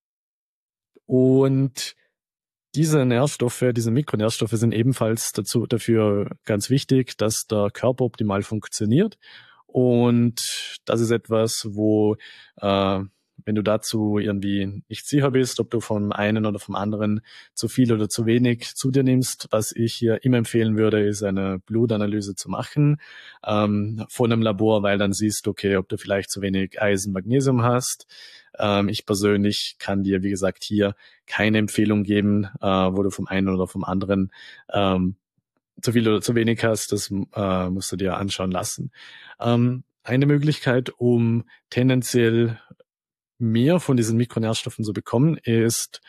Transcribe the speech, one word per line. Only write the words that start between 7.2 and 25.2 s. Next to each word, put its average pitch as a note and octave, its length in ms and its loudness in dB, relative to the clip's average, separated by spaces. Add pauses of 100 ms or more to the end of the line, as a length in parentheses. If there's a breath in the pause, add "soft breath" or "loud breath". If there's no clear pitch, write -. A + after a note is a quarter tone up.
der G#2 240 0
Körper B2+ 320 -2
optimal G#2 400 -2
funktioniert. A#2 720 -2 (480 loud breath)
Und A#2+ 1200 0
das A2+ 160 0
ist A2+ 80 0
etwas, A2+ 640 -2
wo, G#2+ 440 2 (420 loud breath)
äh, G2 420 0 (440)
wenn G#2+ 120 -2
du G#2 80 0
dazu G#2+ 560 0
irgendwie G2+ 680 -4
nicht - 200 -14
sicher C#3 240 2
bist, B2+ 280 0
ob A2+ 120 -4
du A#2 80 0
vom G#2 320 -4
einen G#2+ 340 0
oder G#2 140 -2
vom G2+ 160 -10
anderen G#2 460 -2 (340 loud breath)
zu - 140 -4
viel B2 220 2
oder G#2+ 160 2
zu A2+ 200 -2
wenig A#2+ 480 2
zu C3 160 -2
dir C3+ 100 2
nimmst, B2+ 480 0
was A2 220 0
ich A#2 240 -2
hier A2 280 0
immer B2+ 140 4
empfehlen A2 400 0
würde, G#2+ 260 2
ist G#2 200 -2
eine G2 420 -2
Blutanalyse G#2+ 680 -2
zu - 140 -12
machen, D3 480 0 (460 loud breath)
ähm, G#2+ 640 -2
von A#2 220 0
einem A2+ 120 2
Labor, A2 400 2
weil G2+ 160 2
dann G2+ 140 2
siehst G#2+ 340 -2